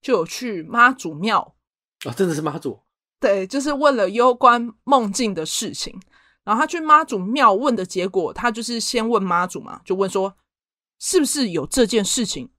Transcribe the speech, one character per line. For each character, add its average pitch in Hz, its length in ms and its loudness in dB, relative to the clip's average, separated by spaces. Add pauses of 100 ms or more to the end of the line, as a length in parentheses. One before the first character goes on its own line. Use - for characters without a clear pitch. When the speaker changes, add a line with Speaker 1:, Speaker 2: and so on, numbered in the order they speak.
Speaker 1:
就 269 120 0
有 170 120 2
去 202 380 -8
妈 233 280 4
祖 175 220 -8
庙。 185 420 -2 (500)
Speaker 2:
哦， 120 100 -6
真 190 120 2
的 160 80 0
是 156 60 -4
妈 156 180 -4
祖？ 117 200 -8 (400)
Speaker 1:
对， 196 280 2
就 262 120 -4
是 285 140 -4
问 277 220 2
了 196 140 0
攸 240 240 4
关 240 380 4 (120)
梦 247 280 2
境 214 220 -2
的 160 120 -6
事 - 260 -6
情。 - 260 -12 (460)
然 208 120 0
后 233 40 -2
他 302 80 0
去 339 120 -6
妈 311 240 4
祖 247 140 -6
庙 220 360 2
问 240 220 0
的 185 100 -4
结 185 220 -4
果， 180 260 -2
他 240 180 -2
就 226 100 -8
是 233 180 -6
先 220 300 -2
问 233 140 2
妈 180 240 0
祖 - 140 -10
嘛， - 220 -18
就 190 120 -2
问 190 140 0
说 190 260 -2 (640)
：“是 - 200 2
不 285 60 4
是 254 240 -2
有 156 160 -2
这 247 200 2
件 208 200 0
事 233 200 -2
情 135 340 -10